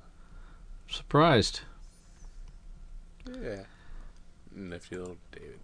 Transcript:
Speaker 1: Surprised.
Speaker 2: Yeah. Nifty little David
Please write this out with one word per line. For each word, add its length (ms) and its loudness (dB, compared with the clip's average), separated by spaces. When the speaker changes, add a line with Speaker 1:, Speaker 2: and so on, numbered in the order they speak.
Speaker 1:
Surprised. 720 8
Speaker 2:
Yeah. 220 -6
Nifty 420 -8
little 200 -6
David 300 -12